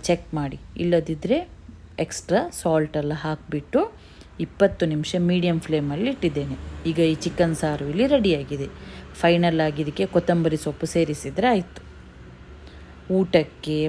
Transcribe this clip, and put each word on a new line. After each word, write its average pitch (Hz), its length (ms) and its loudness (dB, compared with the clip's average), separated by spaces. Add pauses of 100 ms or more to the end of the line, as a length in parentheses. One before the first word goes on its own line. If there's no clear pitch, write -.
ಚೆಕ್ 175 200 0 (120)
ಮಾಡಿ, 139 180 -4 (260)
ಇಲ್ಲದಿದ್ದರೆ 165 540 2 (680)
ಎಕ್ಸ್ಟ್ರಾ - 360 0 (200)
ಸಾಲ್ಟ್ 156 400 2
ಎಲ್ಲ 147 240 -4
ಹಾಕಿಬಿಟ್ಟು 156 560 -2 (640)
ಇಪ್ಪತ್ತು 196 380 2 (100)
ನಿಮಿಷ 151 360 -2
ಮೀಡಿಯಮ್ 175 380 2
ಫ್ಲೇಮಲ್ಲಿ 156 480 0
ಇಟ್ಟಿದ್ದೇನೆ. 143 420 -2 (340)
ಈಗ 160 80 0 (140)
ಈ - 20 0 (120)
ಚಿಕನ್ 170 340 2
ಸಾರು 147 320 -2
ಇಲ್ಲಿ 220 220 2
ರೆಡಿಯಾಗಿದೆ. 143 520 0 (540)
ಫೈನಲ್ 170 460 4
ಆಗಿ 151 180 -2
ಇದಕ್ಕೆ 185 220 -2 (100)
ಕೊತ್ತಂಬರಿ 165 480 2
ಸೊಪ್ಪು 160 300 -4
ಸೇರಿಸಿದ್ರೆ 151 580 0
ಆಯ್ತು. - 300 -2 (1400)
ಊಟಕ್ಕೆ 156 680 0